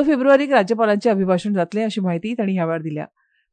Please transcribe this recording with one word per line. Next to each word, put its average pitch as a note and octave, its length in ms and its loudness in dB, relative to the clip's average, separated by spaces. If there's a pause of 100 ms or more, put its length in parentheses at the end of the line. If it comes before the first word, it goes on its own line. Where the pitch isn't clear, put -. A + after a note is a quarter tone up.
फेब्रुवारीक C#4 440 4
राज्यपालांचें A3 600 2
अभिभाशण F#3+ 440 0
जातलें, G3 300 -2
अशी G#3+ 160 -4
म्हायती F#3 340 -4
तांणी G3+ 180 -2
ह्या F3+ 140 -2
वेळार E3 140 -4
दिल्या। D3+ 260 -8 (460)